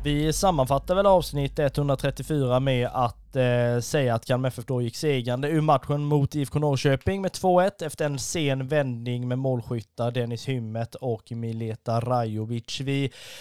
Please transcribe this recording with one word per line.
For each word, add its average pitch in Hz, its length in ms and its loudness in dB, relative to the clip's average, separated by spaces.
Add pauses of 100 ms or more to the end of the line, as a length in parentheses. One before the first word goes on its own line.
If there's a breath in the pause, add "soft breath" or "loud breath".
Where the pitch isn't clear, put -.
Vi 147 300 2
sammanfattar 151 600 2
väl 202 100 4
avsnitt 147 540 2
etthundratrettiofyra 139 1000 0
med 127 340 2
att, - 420 -2
eh, 120 440 2
säga 123 360 2
att 110 100 -4
Kalmar 127 220 0
F - 100 -4
F 117 100 -10
då 123 140 -2
gick 117 140 -4
segrande 135 540 0
ur 156 120 2
matchen 147 420 2
mot 147 320 2
I 147 60 -2
F 131 100 -4
K 147 80 -2
Norrköping 147 640 0
med 185 120 -2
två 180 280 4
ett 196 200 0
efter 156 240 -4
en 139 140 -2
sen 135 480 -2
vändning 123 600 -2
med 123 120 0
målskyttar 120 720 -4
Dennis 117 360 -4
Hymmet 113 480 -4
och 120 360 -6
Mileta 113 680 -4
Rajovic. 117 840 -2
Vi 139 300 -2 (300 loud breath)